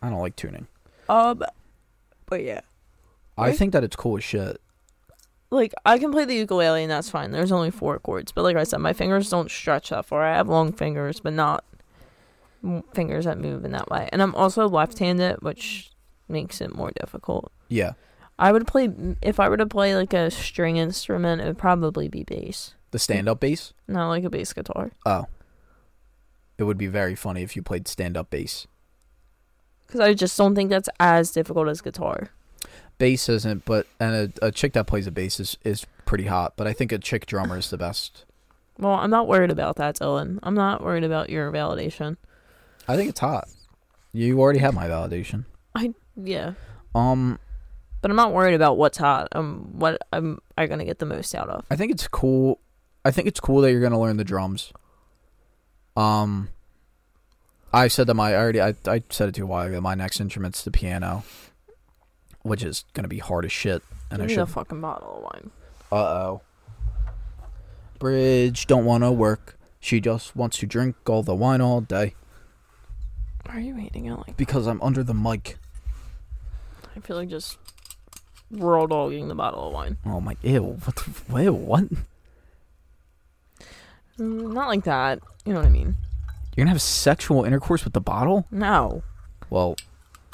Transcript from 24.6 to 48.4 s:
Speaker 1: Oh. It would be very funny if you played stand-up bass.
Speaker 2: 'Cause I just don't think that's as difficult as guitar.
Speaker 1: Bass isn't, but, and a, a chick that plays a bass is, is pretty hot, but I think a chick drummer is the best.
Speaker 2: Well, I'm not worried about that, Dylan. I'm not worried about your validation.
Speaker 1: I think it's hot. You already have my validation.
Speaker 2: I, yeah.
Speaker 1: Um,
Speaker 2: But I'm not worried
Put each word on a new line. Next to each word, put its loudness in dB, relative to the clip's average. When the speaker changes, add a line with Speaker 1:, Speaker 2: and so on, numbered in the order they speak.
Speaker 1:
Oh. 0
It -2
would 0
be -2
very -2
funny -6
if -10
you -6
played -6
stand-up -6
bass. -8
Speaker 2:
'Cause -2
I 8
just 0
don't 6
think 0
that's 0
as 6
difficult 0
as -6
guitar. -6
Speaker 1:
Bass 4
isn't, 0
but, 2
and 0
a, 2
a 2
chick -2
that 2
plays 0
a -6
bass -4
is, -6
is -2
pretty 2
hot, 0
but -4
I 0
think -2
a 0
chick -4
drummer -2
is -6
the -6
best. -8
Speaker 2:
Well, 2
I'm 0
not 4
worried 6
about -2
that, -2
Dylan. -2
I'm -2
not 2
worried -2
about -2
your -4
validation. -4
Speaker 1:
I 0
think 0
it's -10
hot. -2
You 2
already 6
have 4
my -2
validation. -4
Speaker 2:
I, -2
yeah. -8
Speaker 1:
Um, 2
Speaker 2:
But 0
I'm 4
not 4
worried 6